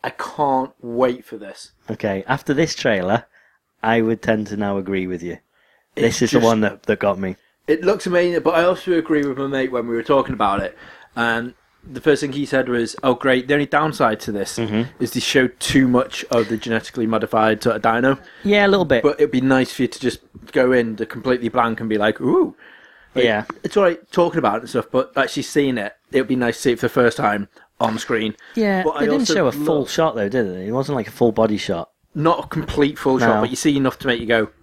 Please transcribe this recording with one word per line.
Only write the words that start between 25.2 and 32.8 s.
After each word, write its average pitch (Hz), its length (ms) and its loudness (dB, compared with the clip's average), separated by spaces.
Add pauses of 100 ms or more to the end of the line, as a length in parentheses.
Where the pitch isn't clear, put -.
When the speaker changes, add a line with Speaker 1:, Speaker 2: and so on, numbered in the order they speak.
Speaker 1:
seeing 139 340 0
it, 104 160 -6 (180)
it 131 80 2
would 120 80 -2
be 127 80 0
nice 120 220 0
to - 60 -14
see 131 80 4
it 117 80 0
for 127 80 0
the - 60 -2
first 120 220 4
time 104 320 0 (320)
on 113 200 0
screen. 110 360 -4 (200)
Speaker 2:
Yeah, 202 260 0
Speaker 1:
But 180 120 0
Speaker 2:
they - 40 -6
Speaker 1:
I 143 40 -2
Speaker 2:
didn't 202 200 2
Speaker 1:
also 226 140 0
Speaker 2:
show 175 120 2
a 120 40 2
full 151 280 0
Speaker 1:
love 123 120 -4
Speaker 2:
shot, 160 240 0
though, 101 140 -2
did 110 260 0
they? 92 120 -8
It 107 40 -6
wasn't, 135 240 -2
like, 113 120 -4
a - 40 -16
full 120 200 2
body 107 260 2
shot. 87 340 -4 (240)
Speaker 1:
Not 151 300 0
a - 20 -18
complete 147 500 -2